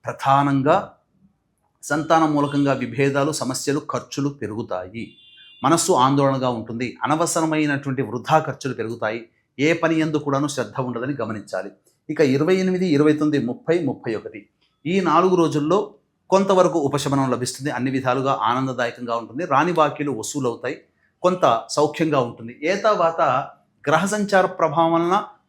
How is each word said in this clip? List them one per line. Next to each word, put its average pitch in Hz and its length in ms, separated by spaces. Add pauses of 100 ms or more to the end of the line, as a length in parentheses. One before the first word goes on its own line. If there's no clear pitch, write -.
ప్రధానంగా 139 880 (880)
సంతానం 156 500
మూలకంగా 139 400
విభేదాలు, 135 580
సమస్యలు, 139 480
ఖర్చులు 139 500
పెరుగుతాయి. 107 880 (460)
మనస్సు 165 280
ఆందోళనగా 135 580
ఉంటుంది. 113 540
అనవసరమైనటువంటి 151 1000
వృధా 117 380
ఖర్చులు 135 340
పెరుగుతాయి. 113 560 (300)
ఏ 156 140
పని 160 260
యందు 156 180
కూడాను 143 300
శ్రద్ధ 131 340
ఉండదని 123 400
గమనించాలి. 101 480 (400)
ఇక 160 120
ఇరవై 151 340
ఎనిమిది, 185 320
ఇరవై 151 260
తొమ్మిది, 151 320
ముప్పై, 160 340
ముప్పై 123 360
ఒకటి - 340 (360)
ఈ 185 140
నాలుగు 180 360
రోజుల్లో 160 580 (360)
కొంతవరకు 185 500
ఉపశమనం 139 520
లభిస్తుంది. 123 400
అన్ని 123 200
విధాలుగా 131 500
ఆనందదాయకంగా 120 760
ఉంటుంది. 117 280
రాని 151 260
బాకీలు 147 400
వసూలవుతాయి. 123 680 (440)
కొంత 175 480
సౌఖ్యంగా 151 500
ఉంటుంది. 117 440
ఏతావాత 170 840 (400)
గ్రహ 160 180
సంచార 196 400
ప్రభావం 165 480
వలన 175 300 (260)